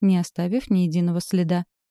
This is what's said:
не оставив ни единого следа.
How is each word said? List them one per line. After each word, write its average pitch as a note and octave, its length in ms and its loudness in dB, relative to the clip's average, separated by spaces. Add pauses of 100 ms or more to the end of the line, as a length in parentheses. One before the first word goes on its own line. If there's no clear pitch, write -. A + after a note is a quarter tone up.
не F#3+ 160 4
оставив F3+ 500 -4
ни F#3+ 120 2
единого F3 420 0
следа. F3 420 0 (260)